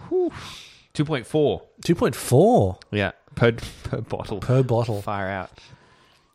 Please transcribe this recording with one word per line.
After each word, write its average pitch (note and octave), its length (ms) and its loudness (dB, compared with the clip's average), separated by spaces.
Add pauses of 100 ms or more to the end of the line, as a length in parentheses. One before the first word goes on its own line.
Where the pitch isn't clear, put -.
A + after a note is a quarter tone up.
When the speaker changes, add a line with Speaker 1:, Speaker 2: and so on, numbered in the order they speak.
Speaker 1:
Whew. F4 240 0 (600)
Two D#3 120 0
point C#3+ 220 -4
four. C#3 360 0 (220)
Speaker 2:
Two E3+ 100 4
point E3 220 0
four? C#3 600 4 (120)
Speaker 1:
Yeah, G2+ 220 0 (240)
per, A#2+ 160 4 (320)
per B2+ 180 -6
bottle. G#2+ 380 -8
Speaker 2:
Per B2 220 2
bottle. A#2 380 0
Speaker 1:
Far G2+ 300 -6
out. F#2+ 200 -6 (840)